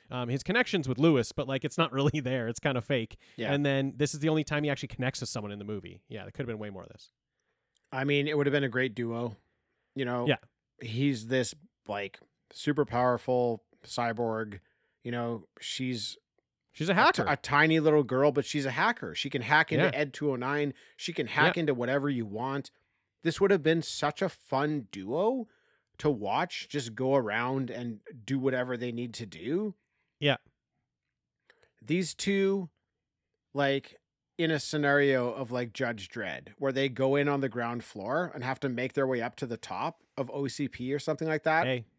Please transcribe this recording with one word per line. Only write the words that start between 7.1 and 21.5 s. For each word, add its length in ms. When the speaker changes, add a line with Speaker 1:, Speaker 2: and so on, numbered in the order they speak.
Speaker 2:
I 120
mean, 240
it 80
would 80
have 80
been 100
a 60
great 260
duo. 400
You 100
know, 200
Speaker 1:
Yeah. 120
Speaker 2:
he's 460
this, 260
like, 320
super 320
powerful 800
cyborg. 760
You 80
know, 340
she's 560
Speaker 1:
She's 160
a 60
Speaker 2:
a 20
Speaker 1:
hacker. 300
Speaker 2:
t-, 40
a 60
tiny 460
little 220
girl, 280
but 140
she's 200
a 60
hacker. 420
She 160
can 120
hack 320
into 140
Speaker 1:
Yeah. 60
Speaker 2:
Ed 200
two 180
oh 60
nine. 360
She 160
can 160
hack 300